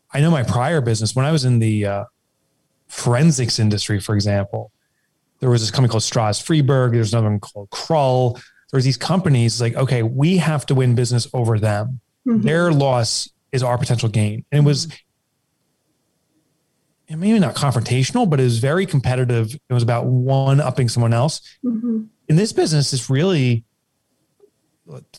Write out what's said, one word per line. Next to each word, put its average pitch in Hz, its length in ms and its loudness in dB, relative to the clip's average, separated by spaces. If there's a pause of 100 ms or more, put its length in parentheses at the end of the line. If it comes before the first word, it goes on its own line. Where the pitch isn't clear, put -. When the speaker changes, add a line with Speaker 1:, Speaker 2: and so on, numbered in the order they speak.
(100)
Speaker 1:
I 139 80 -2
know 156 120 4
my 139 120 2
prior 123 380 0
business, 113 340 -2
when 131 100 2
I 151 60 0
was 147 140 0
in 123 140 2
the, 107 260 0
uh, 101 180 -4 (840)
forensics 127 680 0
industry, 104 420 0
for 107 160 -4
example, 104 560 -2 (680)
there 131 100 0
was 120 120 4
this 110 100 -6
company 127 200 2
called 110 120 -2
Strauss 107 380 -2
Freeburg. 135 500 2
There's 113 220 0
another 113 160 0
one 104 100 0
called - 300 -14
Krull. 127 640 0
There - 420 -10
was 127 80 2
these 131 120 2
companies 147 640 0
like, 117 160 -2
"Okay, 127 280 0
we 139 340 0
have 151 300 -2
to 147 80 0
win 131 200 2
business 120 380 0
over 113 260 0
them. 107 400 -2 (280)
Speaker 2:
Mm-hmm. 233 140 2
Speaker 1:
Their 170 300 2
loss 135 580 0 (220)
is 127 120 -2
our 123 140 -2
potential 117 300 -2
gain." 107 440 -2
And 143 140 2
it - 20 4
was, 143 200 0 (2250)
and 156 100 -10
maybe 214 200 2
not 135 160 0
confrontational, 131 720 0
but 147 100 2
it 131 40 4
was 117 160 2
very 156 260 0
competitive. 127 680 0 (160)
It 127 40 0
was 120 100 2
about 120 220 0
one-upping 131 840 2
someone 117 240 0
else. 127 280 0 (240)
Speaker 2:
Mm-hmm. 226 380 -4 (260)
Speaker 1:
In 156 60 4
this 240 180 2
business, 156 400 0
it's 127 160 -6
really, 135 540 2 (1300)
to - 140 -18 (160)